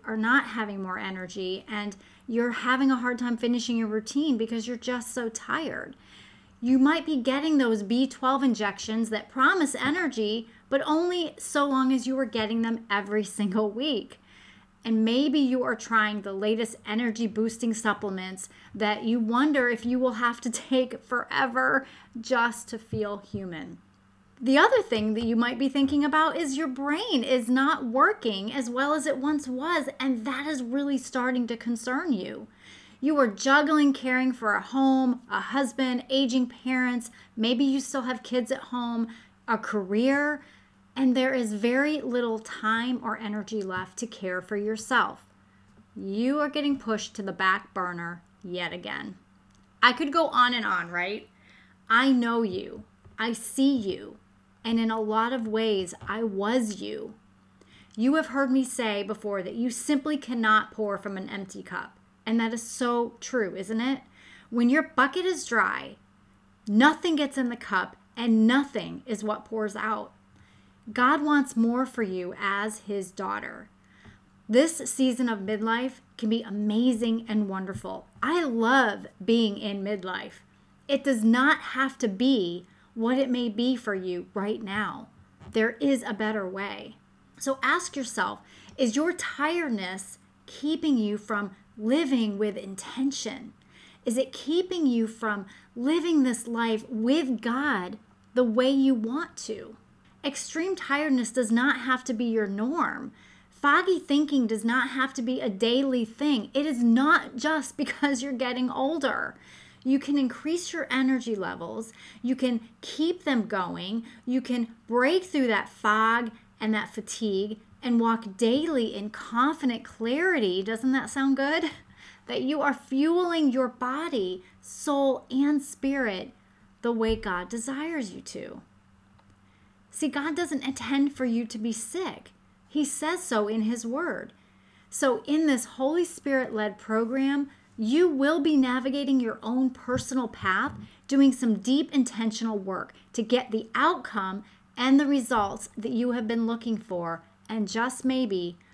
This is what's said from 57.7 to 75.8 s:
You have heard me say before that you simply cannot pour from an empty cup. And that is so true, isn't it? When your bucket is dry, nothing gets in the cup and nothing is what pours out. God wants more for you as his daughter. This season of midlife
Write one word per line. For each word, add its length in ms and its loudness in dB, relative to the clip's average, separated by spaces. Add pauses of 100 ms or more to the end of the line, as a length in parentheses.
You 200 4
have 120 2
heard 220 0
me 140 4
say 400 -2
before 400 -4
that 100 -8
you 160 -2
simply 460 0
cannot 560 2
pour 260 -2
from 180 -8
an 120 -10
empty 340 -10
cup. 340 -10 (300)
And 140 2
that 120 0
is 100 -6
so 580 -2
true, 340 -2
isn't 260 -4
it? 200 0 (500)
When 180 4
your 140 6
bucket 420 0
is 220 -2
dry, 480 0 (720)
nothing 480 6
gets 240 0
in 120 0
the 60 -8
cup 400 -4 (200)
and 320 6
nothing 580 0
is 160 -6
what 220 -4
pours 320 -4
out. 360 -4 (800)
God 320 4
wants 340 4
more 280 2
for 180 -4
you 380 -4
as 400 -2
his 300 -6
daughter. 580 -8 (800)
This 380 4
season 420 2
of 120 -4
midlife 600 -2 (160)